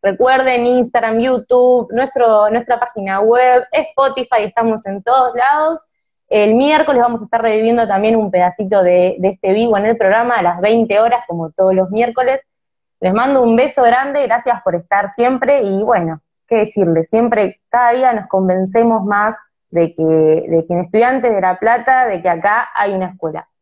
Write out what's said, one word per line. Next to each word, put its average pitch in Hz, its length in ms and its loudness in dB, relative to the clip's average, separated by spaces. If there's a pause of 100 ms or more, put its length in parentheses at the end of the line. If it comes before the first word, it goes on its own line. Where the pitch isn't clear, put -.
Recuerden 247 640 0
Instagram, 240 540 0
YouTube, 247 720 2
nuestro, 226 580 2
nuestra 233 300 -2
página 196 400 -4
web, 247 540 2
Spotify, 262 680 -2
estamos 220 420 -4
en 196 180 -10
todos 247 320 0
lados. 302 460 0 (480)
El 214 240 2
miércoles 294 480 2
vamos 233 200 -2
a 208 40 -14
estar 226 160 -4
reviviendo 226 460 0
también 208 280 0
un 214 160 -2
pedacito 190 520 0
de, 180 360 2
de 185 100 0
este 190 220 -4
vivo 220 260 0
en 202 80 -2
el 233 120 0
programa 226 380 0
a 214 60 -2
las 175 200 -2
veinte 214 400 2
horas, 233 260 0
como 165 240 -8
todos 190 240 0
los 185 140 0
miércoles. 247 500 -2 (640)
Les 185 120 -2
mando 254 300 0
un 226 140 2
beso 262 260 0
grande, 269 400 0
gracias 240 400 -2
por 175 120 -2
estar 196 380 -4
siempre 254 480 0
y 196 220 -2
bueno, 170 380 -2 (260)
qué 233 100 0
decirles, 180 520 0
siempre, 220 500 0 (100)
cada 240 240 2
día 254 200 2
nos 208 140 -6
convencemos 190 760 0
más 208 320 -2 (360)
de 165 240 -2
que, 160 80 -4
de 160 640 2
que 175 60 -6
en 175 80 -2
Estudiantes 226 520 0
de 196 80 0
La 185 160 0
Plata, 247 480 0
de 190 160 -4
que 180 80 -2
acá 202 460 -2
hay 202 180 -2
una 185 140 -4
escuela. 165 420 -10 (120)